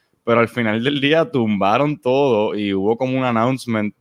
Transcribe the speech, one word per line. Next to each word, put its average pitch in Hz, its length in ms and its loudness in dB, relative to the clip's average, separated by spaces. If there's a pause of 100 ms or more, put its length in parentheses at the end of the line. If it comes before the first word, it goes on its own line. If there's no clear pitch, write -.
(240)
pero 117 160 2
al 113 80 2
final 113 360 -2
del 143 160 -2
día 160 300 2
tumbaron 113 680 0
todo 127 560 0
y 104 200 -2
hubo 104 240 0
como 131 180 -4
un 131 80 -2
announcement 117 760 -2